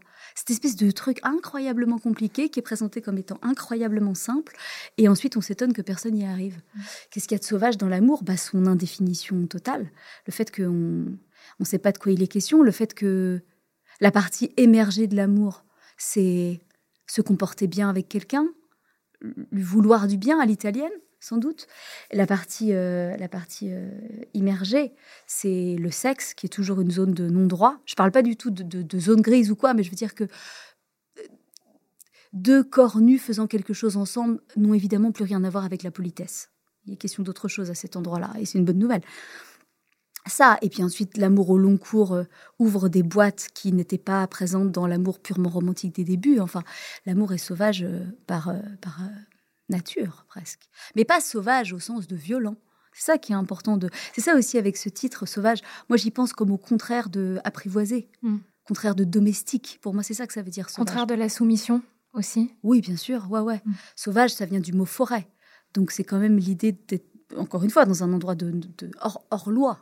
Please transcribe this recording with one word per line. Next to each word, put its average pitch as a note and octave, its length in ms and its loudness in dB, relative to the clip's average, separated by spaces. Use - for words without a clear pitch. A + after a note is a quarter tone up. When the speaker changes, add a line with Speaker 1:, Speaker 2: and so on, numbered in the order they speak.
Speaker 1:
Cette - 140 -10
espèce A#3+ 260 -2
de G3+ 140 2
truc B3 320 -2
incroyablement B3+ 800 -2
compliqué A3 500 -2
qui - 100 -8
est A#3 40 -4
présenté A3 360 -8
comme G3+ 200 -6
étant F#3+ 240 -10
incroyablement A3 720 -2
simple C4+ 400 -6
et A3 100 8
ensuite G3+ 300 4
on G#3+ 40 2
s'étonne B3 300 -2
que G#3+ 120 -4
personne G3 320 -4
n'y G#3 100 -2
arrive. F#3 320 -6
Speaker 2:
Mm. G#3+ 60 -14
Speaker 1:
Qu'est-ce - 160 -10
qu'il A3 80 -2
y G3+ 40 -2
a - 20 -6
de - 40 -10
sauvage G#3+ 320 0
dans G3 100 0
l'amour ? A3 360 4
Bah, F#3 140 0
son F#3 280 0
indéfinition F3+ 800 0
totale. F3+ 460 -8
Le F#3+ 80 -8
fait A3 200 -6
qu'on, E3+ 600 -2
on G3 40 -4
sait F#3+ 160 -2
pas G3+ 120 2
de G3 80 -10
quoi G3 120 0
il F#3 120 2
est F#3 40 2
question, D4+ 360 4
le A#3 80 8
fait A3 240 -4
que F#3 440 0
la G3+ 100 10
partie G3+ 460 0
émergée A3 480 6
de G3+ 100 0
l'amour, G3+ 480 2
c'est F3 640 0
se - 160 0
comporter G3 460 0
bien F#3+ 200 -2
avec F#3+ 220 -2
quelqu'un, C4+ 380 -2
lui G3 120 -2
vouloir G#3 440 4
du G3+ 100 0
bien C4+ 220 2
à C#4 80 4
l'italienne, G#3+ 420 -2
sans - 140 -10
doute. C4 320 -4
La G3+ 120 2
partie, G3+ 460 -2
euh, F3+ 460 -2
la F#3 100 -8
partie, F#3 460 -10
euh, F#3 160 -10
immergée, G3 600 0
c'est F3+ 500 -2
le E3+ 140 -2
sexe, - 420 -4
qui - 120 -10
est F3+ 40 -8
toujours F#3+ 300 -2
une F3+ 120 2
zone F#3+ 220 0
de F3 140 -2
non-droit. F#3 560 4
Je - 120 -12
parle F#3+ 160 4
pas C4 100 6
du A#3 160 0
tout A#3+ 140 -4
de, F#3+ 120 -6
de, F3+ 180 -8
de F3 180 -4
zone G#3+ 200 6
grise A3 320 6
ou G#3 60 0
quoi, C4 160 2
mais A3 100 2
je F3+ 60 -4
veux F3+ 80 -12
dire A3 180 -6
que, A3 80 -6
euh, - 1000 -16
deux B3 300 6
corps B3 360 4
nus A#3+ 200 8
faisant A3 280 -4
quelque G#3 260 -4
chose G3+ 240 -2
ensemble A3+ 420 -2
n'ont G#3 180 4
évidemment G#3 380 2
plus G#3+ 120 -6
rien F#3+ 200 -2
à F#3+ 60 -2
voir F#3+ 160 -4
avec F#3 180 -8
la F3+ 80 -8
politesse. F3 600 -12
Il G3 80 -14
est G3 40 -12
question G3 260 -8
d'autre F#3 240 -8
chose F#3 240 -8
à F3 40 -10
cet - 200 -14
endroit-là, F3 440 -6
et G#3+ 60 -6
c'est - 140 -4
une F3+ 60 4
bonne F3+ 140 2
nouvelle. A3 220 2
Ça, A#3+ 340 6
et G#3 80 -2
puis - 140 -4
ensuite, F#3 340 -4
l'amour G3 320 4
au F#3 80 6
long G3 200 6
cours, G3+ 360 0
euh, F3+ 100 -2
ouvre G3+ 280 2
des F3+ 160 4
boîtes G3+ 500 2
qui - 180 -4
n'étaient F3+ 260 0
pas F#3+ 300 -2
présentes F#3+ 440 -2
dans F3 140 -2
l'amour F3+ 340 -2
purement F3+ 300 -2
romantique F3 460 -4
des F#3 80 -4
débuts. F#3+ 360 2
Enfin, F3+ 220 -4
l'amour F#3+ 280 0
est F3 60 -2
sauvage, F#3 440 -2
euh, F3+ 220 -6
par, E3+ 220 -4
euh, F3 100 -4
par, E3 200 -14
euh, F#3 60 -8
nature, F#3 580 -6
presque. - 400 -20
Mais G#3+ 100 4
pas E4 160 2
sauvage A3 520 -2
au F3+ 60 -10
sens G#3+ 280 -10
de F3+ 80 -8
violent. G#3+ 420 -4
C'est - 120 -12
ça - 120 4
qui - 140 -8
est G#3 40 2
important G3 420 -2
de, F3+ 120 -2
c'est - 80 -6
ça E4+ 140 4
aussi A#3+ 220 2
avec G3+ 200 0
ce - 120 -8
titre, - 380 -8
Sauvage. G#3+ 320 0
Moi, A#3 80 4
j'y G#3 140 0
pense B3 220 -2
comme G3 180 0
au G3 60 0
contraire A#3 520 -2
de F#3 340 -4
apprivoisé, G#3 640 -4
Speaker 2:
Mm. G#3+ 140 -2
Speaker 1:
contraire G3+ 300 -2
de G3 80 2
domestique. G3+ 800 0
Pour G3 120 -6
moi, G#3 100 -2
c'est A3 120 -8
ça A#3+ 120 -8
que - 60 -18
ça G#3+ 80 -8
veut F#3 80 -12
dire, F#3 220 -10
sauvage. A#3 160 -2
Speaker 2:
Contraire A#3+ 200 -4
de A#3+ 60 -2
la A3 160 0
soumission A3+ 520 2
aussi. A3+ 380 -2
Speaker 1:
Oui, A3+ 180 4
bien F3+ 160 -4
sûr, A3 340 -6
ouais, A3 100 -2
ouais. A3 220 -2
Speaker 2:
Mm. G#3+ 80 -2
Speaker 1:
Sauvage, A#3 380 2
ça G3+ 120 -6
vient F#3+ 140 -2
du F3 140 -4
mot F#3+ 120 2
forêt. A#3 440 -4
Donc, F#3+ 160 0
c'est - 120 -6
quand - 160 -4
même G#3+ 200 4
l'idée F#3+ 340 0
d'être, - 320 -8
encore E3+ 260 -4
une G#3 60 2
fois, C4+ 160 6
dans F3+ 180 2
un F3+ 80 0
endroit F3+ 240 -2
de, E3+ 140 -6
de, E3+ 400 -8
hors, - 280 -6
hors G3+ 220 -6
loi, A#3+ 300 0